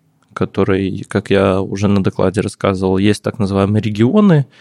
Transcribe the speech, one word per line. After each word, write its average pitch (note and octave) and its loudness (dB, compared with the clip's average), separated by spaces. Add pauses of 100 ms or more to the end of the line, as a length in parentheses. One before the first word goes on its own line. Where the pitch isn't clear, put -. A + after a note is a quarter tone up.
(340)
который, G2 -2
как G2+ -4
я G2 2
уже G2 -2
на G2+ 2
докладе F#2+ -2
рассказывал, F#2+ -2
есть G2+ 0
так - -6
называемые G2 0
регионы, C3+ 2 (160)